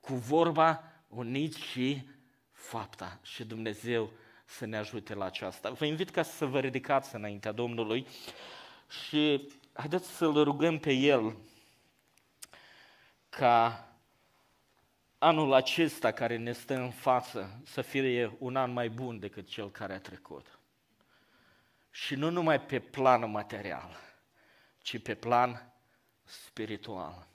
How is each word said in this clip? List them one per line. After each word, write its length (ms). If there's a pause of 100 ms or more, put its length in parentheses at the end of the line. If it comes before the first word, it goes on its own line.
Cu 140
vorba 760 (160)
uniți 520
și 480 (420)
fapta. 720
Și 220
Dumnezeu 680 (320)
să 200
ne 120
ajute 380
la 100
aceasta. 460
Vă 140
invit 260
ca 120
să 240
vă 140
ridicați 540
înaintea 380
Domnului 540 (1000)
și 460 (200)
haideți 360
să-L 360
rugăm 340
pe 140
El 440 (1900)
ca 600 (1300)
anul 340
acesta 600
care 240
ne 160
stă 220
în 160
față 720
să 180
fie 560
un 180
an 160
mai 160
bun 300
decât 300
cel 220
care 220
a 80
trecut. 580 (1300)
Și 240
nu 160
numai 300
pe 180
plan 520
material, 680 (840)
ci 240
pe 120
plan 580 (500)
spiritual. 1120